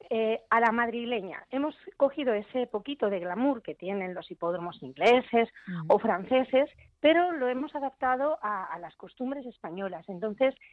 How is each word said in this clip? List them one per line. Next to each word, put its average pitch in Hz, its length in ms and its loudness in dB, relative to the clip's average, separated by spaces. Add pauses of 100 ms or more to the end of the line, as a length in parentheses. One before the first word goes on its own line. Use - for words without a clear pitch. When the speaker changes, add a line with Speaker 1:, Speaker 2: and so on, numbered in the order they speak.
Speaker 1:
eh, 220 400 0
a 226 100 4
la 233 120 6
madrileña. 233 800 -4
Hemos 285 260 -4 (220)
cogido 269 360 0
ese 240 340 -4
poquito 220 420 -4
de 196 100 -2
glamour 220 420 -2
que - 140 -10
tienen 185 380 -6
los 180 160 -12
hipódromos 170 540 -6
ingleses 233 640 4 (180)
Speaker 2:
Ujú. 175 280 2
Speaker 1:
o 254 40 4
franceses, 254 720 2 (300)
pero 339 320 6
lo 269 160 -2
hemos 254 280 -4
adaptado 269 640 0
a, 202 240 -4
a 160 140 -10
las 165 180 -14
costumbres 262 480 -8
españolas. 185 640 -10
Entonces, 214 440 0 (200)